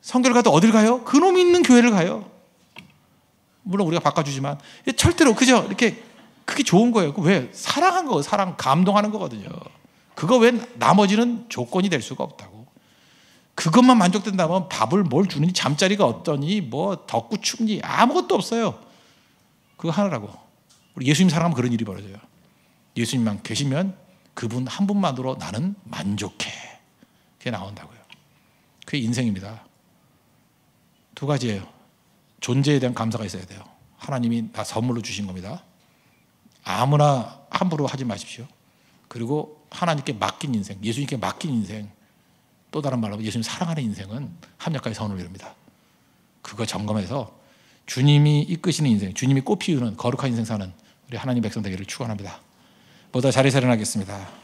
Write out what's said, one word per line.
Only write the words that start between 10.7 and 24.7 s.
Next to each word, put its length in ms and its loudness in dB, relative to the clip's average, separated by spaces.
나머지는 760 2
조건이 400 -2
될 120 -2
수가 220 -8
없다고. 320 -14
그것만 420 6
만족된다면 720 0
밥을 340 2
뭘 240 2
주는지, 260 0
잠자리가 520 2
어떠니, 560 -2
뭐 460 -6
덥고 300 -4
춥니, 440 -4
아무것도 540 2
없어요. 440 -2
그거 140 -4
하느라고. 380 -2
우리 120 -4
예수님 220 6
사랑하면 260 2
그런 160 0
일이 120 0
벌어져요. 340 -12
예수님만 460 -2
계시면 520 -4
그분 340 -6
한 200 -2